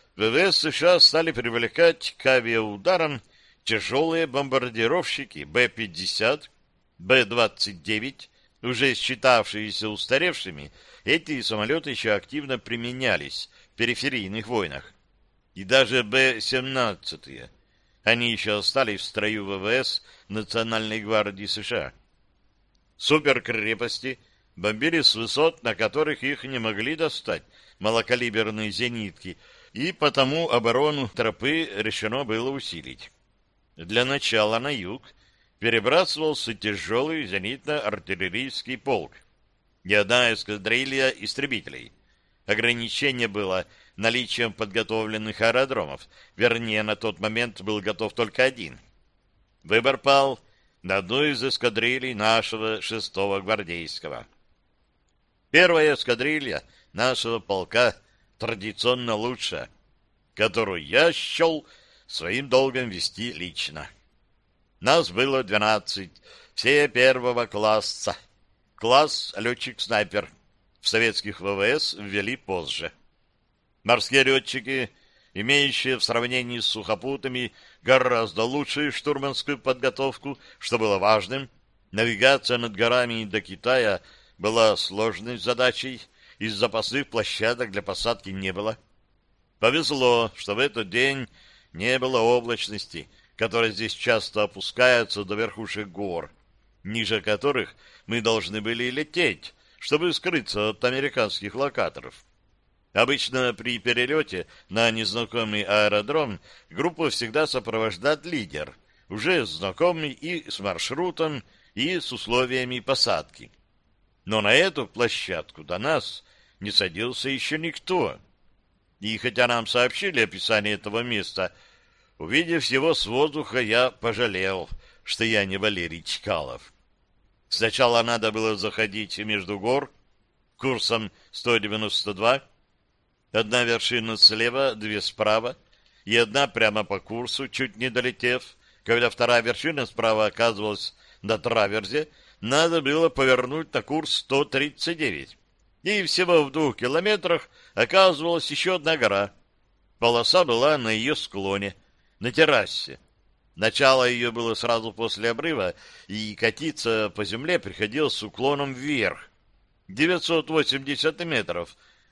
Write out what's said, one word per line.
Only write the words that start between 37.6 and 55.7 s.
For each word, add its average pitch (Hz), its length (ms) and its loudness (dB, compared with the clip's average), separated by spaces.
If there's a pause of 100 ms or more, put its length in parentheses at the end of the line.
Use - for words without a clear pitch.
полк 107 360 -2 (720)
и 92 100 0
одна 113 400 4
эскадрилья 123 760 0
истребителей. 107 840 -8 (540)
Ограничение 117 840 0
было 95 380 -2 (300)
наличием 117 580 0
подготовленных 110 880 -4
аэродромов, 117 680 0 (280)
вернее, 117 480 0
на 107 120 0
тот 104 240 -6
момент 110 420 -4
был 104 200 -4
готов 101 320 -4
только 117 300 0
один. 110 360 -2 (840)
Выбор 117 340 2
пал 139 420 4 (440)
на 95 140 0
одну 104 260 0
из 139 200 0
эскадрилей 123 680 0
нашего 110 680 0
шестого 101 580 -4
гвардейского. 85 880 -6 (1200)
Первая 160 420 6